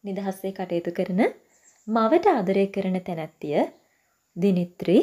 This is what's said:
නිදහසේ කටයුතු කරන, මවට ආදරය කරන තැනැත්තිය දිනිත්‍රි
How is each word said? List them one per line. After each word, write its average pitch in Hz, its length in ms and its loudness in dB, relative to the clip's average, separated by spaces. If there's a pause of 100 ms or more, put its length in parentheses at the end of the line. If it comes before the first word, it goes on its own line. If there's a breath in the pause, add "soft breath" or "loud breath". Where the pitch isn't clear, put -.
නිදහසේ 196 480 -6
කටයුතු 175 400 -4
කරන, 185 300 -2 (640 soft breath)
මවට 226 400 2
ආදරය 196 400 2
කරන 190 320 -2
තැනැත්තිය 160 640 -4 (720 soft breath)
දිනිත්‍රි 180 680 2